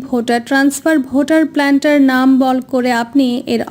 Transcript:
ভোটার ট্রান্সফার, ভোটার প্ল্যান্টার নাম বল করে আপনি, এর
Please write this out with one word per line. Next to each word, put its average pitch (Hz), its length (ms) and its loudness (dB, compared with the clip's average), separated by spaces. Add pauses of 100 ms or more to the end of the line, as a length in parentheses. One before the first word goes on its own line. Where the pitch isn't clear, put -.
ভোটার 240 420 -2
ট্রান্সফার, 277 480 0 (140)
ভোটার 294 320 0 (120)
প্ল্যান্টার 285 420 0 (160)
নাম 262 160 2 (100)
বল 262 200 0 (140)
করে 247 200 0
আপনি, 240 340 0 (200)
এর 226 240 -2